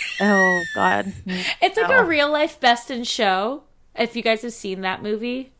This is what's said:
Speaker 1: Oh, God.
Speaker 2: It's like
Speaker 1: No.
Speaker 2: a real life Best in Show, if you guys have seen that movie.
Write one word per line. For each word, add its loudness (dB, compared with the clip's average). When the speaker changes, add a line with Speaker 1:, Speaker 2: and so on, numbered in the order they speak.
Speaker 1:
Oh, 4
God. 0
Speaker 2:
It's 2
like 2
Speaker 1:
No. 6
Speaker 2:
a 6
real 2
life 0
Best 2
in -6
Show, -2
if -2
you -6
guys 0
have -8
seen -8
that -4
movie. -6